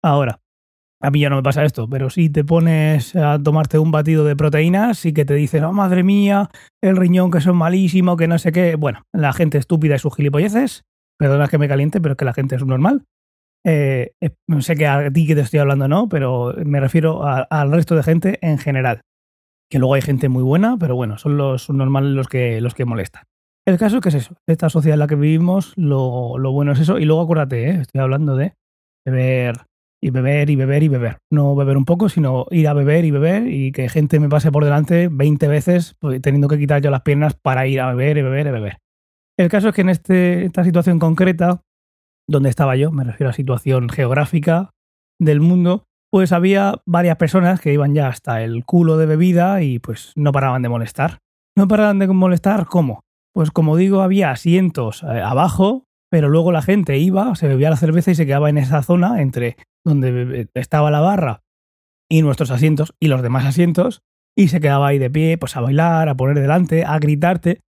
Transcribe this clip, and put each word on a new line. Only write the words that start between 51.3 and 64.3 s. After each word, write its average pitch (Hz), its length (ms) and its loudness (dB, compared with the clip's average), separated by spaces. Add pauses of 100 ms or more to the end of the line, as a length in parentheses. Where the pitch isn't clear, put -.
¿No 196 120 4
paraban 208 320 2
de 196 80 2
molestar? 185 580 2
¿Cómo? 143 360 -2 (300)
Pues, 160 200 0
como 156 240 2
digo, 190 260 2
había 190 300 2
asientos, 165 720 -2
eh, 117 180 -4
abajo, 175 600 0 (260)
pero 151 200 2
luego 165 220 2
la 156 120 0
gente 180 340 0
iba, 190 380 0
se 160 120 -2
bebía 139 220 2
la 156 80 2
cerveza 165 320 0
y 175 60 2
se 156 100 0
quedaba 143 240 0
en 147 80 2
esa 139 240 0
zona 175 400 0
entre 120 340 -4 (300)
donde 135 260 0
be-, 123 440 -4
estaba 147 340 0
la 147 120 2
barra 175 400 0 (680)
y 160 140 4
nuestros 139 260 0
asientos 151 500 0
y 160 80 0
los 131 140 0
demás 123 240 -2
asientos, 175 560 0 (340)